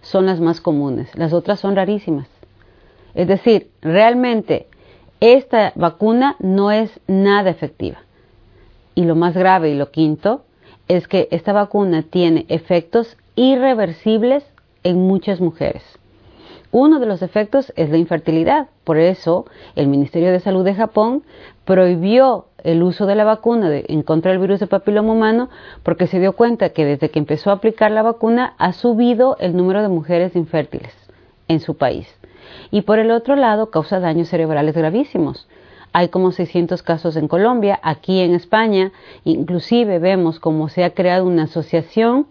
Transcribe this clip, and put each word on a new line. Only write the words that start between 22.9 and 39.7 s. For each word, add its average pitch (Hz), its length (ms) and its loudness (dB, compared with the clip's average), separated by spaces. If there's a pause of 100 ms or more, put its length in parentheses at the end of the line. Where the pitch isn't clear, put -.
de 202 100 0
la 214 80 2
vacuna 220 460 0
de, 143 180 -4
en 151 160 -2
contra 165 280 0
del 190 80 0
virus 190 200 0
del 202 100 -4
papiloma 214 420 0
humano, 226 380 0 (320)
porque 175 260 -2
se 190 120 -2
dio 190 140 2
cuenta 226 360 0
que 156 160 -2
desde 143 240 -2
que - 100 -2
empezó 151 300 -4
a 202 40 2
aplicar 214 380 0
la 214 120 0
vacuna 226 540 0
ha 180 160 0
subido 240 680 0
el 180 180 -2
número 185 240 0
de 214 60 0
mujeres 175 480 -2
infértiles 156 600 -6 (520)
en 165 120 0
su 151 160 -8
país. - 320 -4 (640)
Y 208 120 0
por 214 180 2
el 226 100 2
otro 233 260 0
lado, 220 360 0
causa 160 280 -2
daños 165 280 -2
cerebrales 156 480 -2
gravísimos. 160 720 -4 (440)
Hay 175 180 0
como 185 220 0
seiscientos 175 520 -4
casos 165 320 -4
en 156 120 -4
Colombia, 202 540 0
aquí 185 380 -4
en 175 160 2
España, 196 560 0 (320)
inclusive 180 720 -2